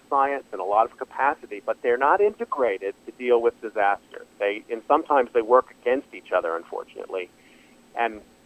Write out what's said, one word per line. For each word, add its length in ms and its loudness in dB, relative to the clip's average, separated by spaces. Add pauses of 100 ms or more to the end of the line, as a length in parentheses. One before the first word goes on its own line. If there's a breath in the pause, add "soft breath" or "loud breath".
science 420 0
and 80 -8
a 40 -6
lot 260 2
of 80 -20
capacity, 680 -4
but 200 -4
they're 160 2
not 200 4
integrated 760 -2 (100)
to 60 -14
deal 320 2
with 180 0
disaster. 640 -4 (140)
They, 320 -2
and 160 -6
sometimes 460 2
they 100 2
work 360 2
against 360 -2
each 160 -20
other, 240 0
unfortunately. 760 -10 (640 soft breath)
And 260 -4 (240)